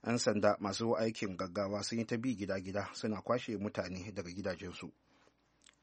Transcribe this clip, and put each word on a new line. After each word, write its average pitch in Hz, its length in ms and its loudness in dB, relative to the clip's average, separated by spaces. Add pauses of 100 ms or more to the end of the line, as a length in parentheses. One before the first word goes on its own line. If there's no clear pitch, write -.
'Yan 117 120 4
sanda 104 420 6
masu 101 360 2
aikin 110 400 0
gaggawa 98 460 -2
sun 117 160 -2
yi 113 60 2
ta 120 120 -2
bi 117 200 0
gida-gida 95 580 -2
suna 107 260 -2
kwashe 123 380 0
mutane 95 560 -4
daga 90 160 -6
gidajensu. 90 600 -6 (920)